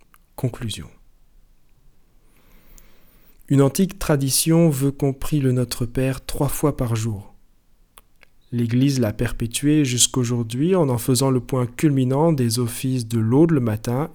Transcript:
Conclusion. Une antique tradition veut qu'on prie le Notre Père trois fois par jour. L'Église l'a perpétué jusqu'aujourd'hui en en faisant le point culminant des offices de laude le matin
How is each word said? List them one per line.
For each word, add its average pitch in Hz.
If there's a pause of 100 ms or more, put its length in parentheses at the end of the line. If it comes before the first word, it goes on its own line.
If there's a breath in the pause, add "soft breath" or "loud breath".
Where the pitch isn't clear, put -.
(360)
Conclusion. - (2500 soft breath)
Une 139
antique 160
tradition 160
veut 139
qu'on 139
prie 147
le 131
Notre 123
Père 131
trois -
fois -
par 117
jour. 107 (1160)
L'Église 123
l'a 120
perpétué 139
jusqu'aujourd'hui 123
en 160
en 123
faisant 131
le 131
point 123
culminant 139
des 120
offices 123
de 113
laude 131
le 147
matin 120